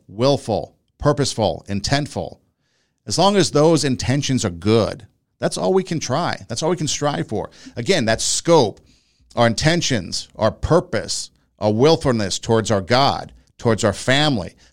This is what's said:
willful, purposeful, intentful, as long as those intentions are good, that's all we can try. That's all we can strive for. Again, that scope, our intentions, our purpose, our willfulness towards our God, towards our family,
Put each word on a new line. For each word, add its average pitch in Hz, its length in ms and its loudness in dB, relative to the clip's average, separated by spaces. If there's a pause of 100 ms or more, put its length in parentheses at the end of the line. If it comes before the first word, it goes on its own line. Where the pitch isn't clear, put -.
willful, 110 680 -2 (220)
purposeful, 139 680 0
intentful, 101 720 -4 (680)
as 110 120 -4
long 196 180 4
as 175 160 2
those 151 320 4
intentions 131 600 0
are 101 60 -2
good, 90 560 0 (320)
that's - 180 -4
all 185 160 0
we 190 120 2
can 165 160 -6
try. 131 480 -4
That's - 140 -6
all 160 80 0
we 180 60 0
can 147 120 -4
strive 147 400 -4
for. 101 220 -6 (260)
Again, 123 300 0
that 113 140 2
scope, 147 600 2 (540)
our 120 120 4
intentions, 117 880 -2
our 107 160 0
purpose, - 800 -2 (280)
our 107 140 2
willfulness 120 680 2
towards 113 320 0
our 101 100 2
God, 117 520 0 (260)
towards 113 260 0
our 101 80 2
family, 131 640 -2 (180)